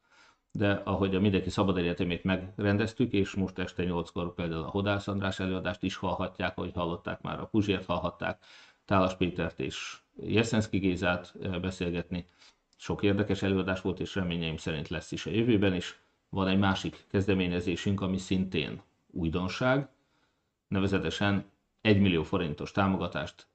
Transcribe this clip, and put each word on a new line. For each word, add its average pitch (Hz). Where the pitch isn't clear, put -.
de 101
ahogy 98
a 92
Mindenki 95
Szabad 95
Egyetemét 87
megrendeztük, 101
és 98
most 95
este 90
nyolckor 85
például 82
a 71
Hodász 98
András 95
előadást 92
is 92
hallhatják, 90
ahogy 92
hallották 85
már, 85
a 82
Puzsért 98
hallhatták, 85
Tálas 92
Pétert 85
és -
Jeszenszki 110
Gézát, 90
eh, 90
beszélgetni. 87
Sok -
érdekes 101
előadás 95
volt, 90
és 85
reményeim 85
szerint 76
lesz 80
is -
a 80
jövőben 101
is. -
Van 95
egy 95
másik 95
kezdeményezésünk, 92
ami 95
szintén 92
újdonság, 92
nevezetesen 98
egymillió 98
forintos 82
támogatást 90